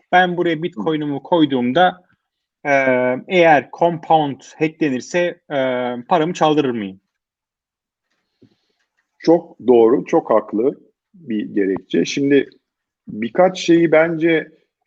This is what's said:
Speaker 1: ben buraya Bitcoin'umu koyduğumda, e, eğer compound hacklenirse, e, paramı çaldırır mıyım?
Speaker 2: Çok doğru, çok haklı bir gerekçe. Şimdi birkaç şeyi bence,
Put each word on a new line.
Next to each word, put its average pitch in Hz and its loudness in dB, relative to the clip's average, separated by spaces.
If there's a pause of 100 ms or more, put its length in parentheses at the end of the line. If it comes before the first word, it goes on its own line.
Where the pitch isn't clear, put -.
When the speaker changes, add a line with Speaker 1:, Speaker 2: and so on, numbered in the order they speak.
(120)
Speaker 1:
ben 180 2
buraya 170 -2
Bitcoin'umu 156 -6
koyduğumda, 147 0 (640)
e, 143 0 (560)
eğer 165 4 (100)
compound 156 0 (180)
hacklenirse, 156 -4 (100)
e, 147 -4 (500)
paramı 175 0
çaldırır 151 0
mıyım? 101 -8 (2250)
Speaker 2:
Çok 170 0 (100)
doğru, 117 4
çok - -2
haklı 110 -2 (340)
bir 113 -8
gerekçe. 95 -2
Şimdi 139 0 (600)
birkaç 180 -2
şeyi 170 2
bence, 160 0 (340)